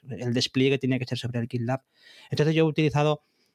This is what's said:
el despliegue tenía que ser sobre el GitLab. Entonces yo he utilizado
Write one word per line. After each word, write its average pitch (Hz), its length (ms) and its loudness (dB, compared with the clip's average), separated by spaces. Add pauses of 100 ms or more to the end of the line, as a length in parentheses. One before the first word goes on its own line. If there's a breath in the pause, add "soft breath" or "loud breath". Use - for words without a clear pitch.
el 120 260 -4
despliegue 131 440 0
tenía 131 200 0
que 127 80 -8
ser 123 120 -4
sobre 120 240 -6
el 117 80 -6
GitLab. 123 320 -4 (480 soft breath)
Entonces 156 260 2
yo 160 80 4
he 160 60 4
utilizado 147 540 2 (320)